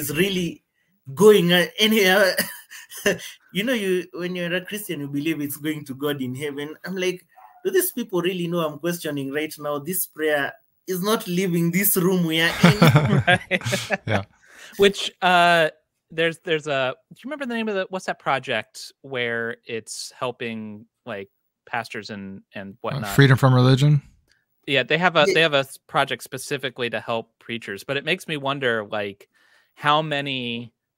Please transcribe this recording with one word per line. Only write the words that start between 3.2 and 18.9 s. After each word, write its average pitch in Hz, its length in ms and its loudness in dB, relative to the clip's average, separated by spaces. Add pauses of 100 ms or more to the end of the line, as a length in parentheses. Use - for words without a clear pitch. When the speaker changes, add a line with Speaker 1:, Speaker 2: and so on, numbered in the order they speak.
Speaker 1:
You 190 120 -2
know, 262 80 0
you, 190 400 -2
when 180 240 -8
you're 175 180 -6
a 180 100 -4
Christian, 185 360 -10
you 143 80 -8
believe 143 320 -4
it's 143 160 -8
going 151 300 -6
to 131 80 -10
God 143 260 -4
in 127 140 -6
heaven. 147 400 -8 (100)
I'm 185 120 -10
like, 185 280 -4 (400)
"Do 185 60 -4
these - 220 0
people 190 300 -4
really 175 260 -4
know 175 120 -2
I'm 151 180 -4
questioning 151 540 -6
right 156 260 -6
now? 147 200 -6
This 165 280 -6
prayer 151 460 -2 (340)
is 180 160 -4
not 220 240 0
leaving 175 440 0
this 196 260 0
room 185 300 2
we 160 140 0
are 170 120 2 (120)
in." 170 160 6
Speaker 2:
<laughs> 139 460 6
Right. 185 360 2 (240)
Speaker 3:
<laughs> - 200 -6
Yeah. 101 160 0 (540)
Speaker 2:
Which, 196 340 2 (120)
uh, 175 480 6 (400)
there's, 165 340 -2
there's 156 220 -2
a, 135 280 -2 (180)
do - 60 -20
you 240 100 -16
remember 285 180 -8
the 240 80 -6
name 226 140 -4
of 208 60 -4
the, 190 160 -4
what's 185 160 -10
that 180 120 -6
project 127 720 -4 (100)